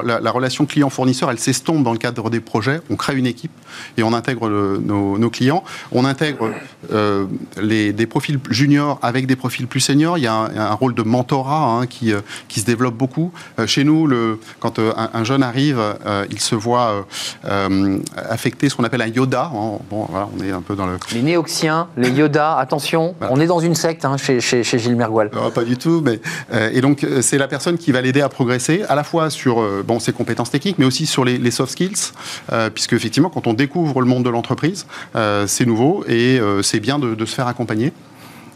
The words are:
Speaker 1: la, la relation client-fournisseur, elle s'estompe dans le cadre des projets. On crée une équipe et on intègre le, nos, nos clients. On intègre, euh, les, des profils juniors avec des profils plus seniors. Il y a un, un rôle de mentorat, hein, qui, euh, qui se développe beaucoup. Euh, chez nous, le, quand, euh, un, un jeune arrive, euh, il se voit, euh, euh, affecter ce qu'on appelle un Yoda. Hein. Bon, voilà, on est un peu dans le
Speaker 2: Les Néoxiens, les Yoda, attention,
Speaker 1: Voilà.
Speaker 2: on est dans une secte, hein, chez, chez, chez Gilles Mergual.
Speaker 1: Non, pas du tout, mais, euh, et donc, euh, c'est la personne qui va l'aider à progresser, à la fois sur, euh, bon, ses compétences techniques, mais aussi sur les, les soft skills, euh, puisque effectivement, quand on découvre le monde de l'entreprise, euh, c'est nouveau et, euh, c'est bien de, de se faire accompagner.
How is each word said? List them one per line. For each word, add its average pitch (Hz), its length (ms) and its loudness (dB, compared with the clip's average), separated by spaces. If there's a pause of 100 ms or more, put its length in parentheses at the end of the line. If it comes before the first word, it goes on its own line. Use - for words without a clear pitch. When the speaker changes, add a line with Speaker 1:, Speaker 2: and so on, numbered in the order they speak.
Speaker 1:
la, 117 160 0
la 113 120 0
relation 127 340 0
client-fournisseur, 131 640 2
elle 117 80 -2
s'estompe 151 460 0
dans 117 80 2
le 113 40 -2
cadre 117 320 -4
des 113 120 -2
projets. 131 480 -2
On - 80 -4
crée - 180 -2
une 127 100 0
équipe 123 280 -6 (440)
et 110 60 2
on 113 80 2
intègre 117 380 -2
le, 101 340 0
nos, 101 340 0
nos 117 120 2
clients. 135 340 0 (300)
On 123 100 4
intègre, 131 460 -2 (420)
euh, 104 340 2 (360)
les, 107 320 2
des 110 120 0
profils 143 320 -2 (120)
juniors 143 520 2
avec 127 260 0
des 131 100 2
profils 123 280 -6
plus 131 140 -4
seniors. 156 460 2
Il - 20 2
y - 0 -
a 113 60 2
un, 110 240 -2
un 107 160 0
rôle 120 220 0
de 110 80 0
mentorat, 131 640 0
hein, 120 200 2
qui, 117 260 -2
euh, 101 100 0 (260)
qui - 120 -6
se 98 60 -4
développe 120 300 0
beaucoup. 135 360 -2 (280)
Euh, 110 80 0
chez 139 160 2
nous, 156 240 4
le, 113 320 2 (200)
quand, 113 200 -4
euh, 110 180 4
un, 110 160 -4
un 117 100 0
jeune 135 200 2
arrive, 131 360 0
euh, 104 520 -2
il 107 80 -8
se - 160 -2
voit, 120 320 2
euh, 104 140 -2 (440)
euh, 98 540 2 (180)
affecter 123 500 -2
ce 135 80 0
qu'on 123 100 0
appelle 123 180 0
un 113 40 -2
Yoda. 131 460 0
Hein. 107 200 -4 (140)
Bon, 101 220 -6
voilà, 95 260 -4
on 95 80 -6
est 95 60 -4
un 92 120 -4
peu 101 140 -6
dans 98 120 -2
le 90 100 -4 (160)
Speaker 2:
Les 117 80 0
Néoxiens, 160 720 0
les 123 140 2
Yoda, 151 480 2
attention, 160 640 0
Speaker 1:
Voilà. 123 160 0
Speaker 2:
on 139 40 4
est 160 60 4
dans 170 140 4
une 165 160 2
secte, 165 280 -2
hein, 135 140 0
chez, 131 240 2
chez, 120 220 2
chez 123 160 2
Gilles 120 160 2
Mergual. 110 360 2
Speaker 1:
Non, 113 200 -2
pas 120 120 0
du 123 140 0
tout, 165 260 2
mais, 113 160 2 (360)
euh, 110 180 2
et 127 80 2
donc, 143 220 4
euh, 143 180 2
c'est 143 160 2
la 139 100 2
personne 160 300 -2
qui 165 140 -2
va 127 100 2
l'aider 131 200 2
à 135 80 2
progresser, 127 600 0
à 139 60 4
la 147 80 0
fois 160 260 0
sur, 120 320 2
euh, 98 260 0
bon, 117 120 2
ses 123 120 -2
compétences 120 380 -2
techniques, 165 300 -2
mais 131 60 6
aussi 131 200 2
sur 139 180 2
les, 123 140 2
les 120 140 2
soft 127 200 0
skills, - 420 -4 (380)
euh, 110 200 0
puisque - 220 -2
effectivement, 117 360 2
quand 135 160 -6
on 117 80 2
découvre 139 480 0
le 120 60 4
monde 127 180 4
de 123 60 0
l'entreprise, 131 560 -2 (280)
euh, 104 300 2
c'est 120 220 0
nouveau 123 400 2
et, 127 320 4
euh, 101 240 2
c'est 113 160 0
bien 123 180 -2
de, 120 160 -2
de 110 140 -4
se - 80 -8
faire 131 100 -2
accompagner. 120 480 -2 (640)